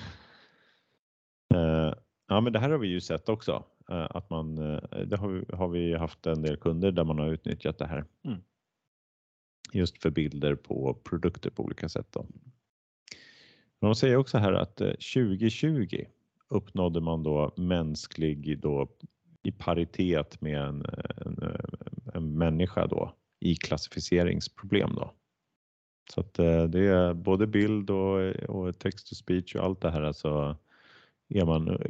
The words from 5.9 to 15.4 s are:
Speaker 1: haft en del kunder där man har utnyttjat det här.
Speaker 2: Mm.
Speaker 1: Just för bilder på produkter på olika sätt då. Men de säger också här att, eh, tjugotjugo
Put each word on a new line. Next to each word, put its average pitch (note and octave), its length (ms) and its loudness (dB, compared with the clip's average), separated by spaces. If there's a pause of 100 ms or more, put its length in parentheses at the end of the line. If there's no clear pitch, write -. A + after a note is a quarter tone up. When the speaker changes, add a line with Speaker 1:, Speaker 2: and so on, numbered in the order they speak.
Speaker 1:
haft E2 300 -4
en D#2+ 160 0
del D2+ 160 0
kunder E2+ 340 2
där E2+ 120 2
man D#2 160 0
har D2+ 140 2
utnyttjat - 440 -4
det D2+ 100 -4
här. D#2+ 180 -6 (200)
Speaker 2:
Mm. G#2+ 140 -6 (1300)
Speaker 1:
Just F2+ 300 0
för D#2+ 80 2
bilder D2 460 0
på C2+ 380 -4
produkter - 560 -4
på - 140 -6
olika - 260 -6
sätt - 220 -8
då. - 140 -6 (1500)
Men G#2 100 2
de A2 60 4
säger B2+ 200 4
också C3 220 2
här G2+ 160 4
att, F2+ 280 0
eh, G2 180 0
tjugotjugo A2+ 1040 0 (440)